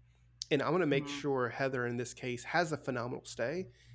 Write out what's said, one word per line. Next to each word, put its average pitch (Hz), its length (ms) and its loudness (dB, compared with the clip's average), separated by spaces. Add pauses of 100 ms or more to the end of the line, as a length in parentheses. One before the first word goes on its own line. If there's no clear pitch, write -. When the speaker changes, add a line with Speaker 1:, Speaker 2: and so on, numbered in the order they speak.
(500)
Speaker 1:
and 151 120 4
I'm 123 100 2
gonna 175 140 4
make 143 200 4
Speaker 2:
Mm-hmm. 143 140 -6
Speaker 1:
sure 135 300 2
Heather 131 380 0
in 120 100 -2
this 120 160 -4
case 123 300 -6
has 165 280 2
a 147 60 -2
phenomenal 123 480 -4
stay, 170 420 -4 (280)